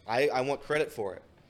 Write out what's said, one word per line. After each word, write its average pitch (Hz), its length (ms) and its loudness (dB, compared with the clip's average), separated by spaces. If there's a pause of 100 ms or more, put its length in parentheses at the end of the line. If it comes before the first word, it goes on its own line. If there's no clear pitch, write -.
I, 123 220 4
I 127 120 2
want 135 220 -2
credit 147 280 0
for 98 220 -6
it. 92 80 -16 (280)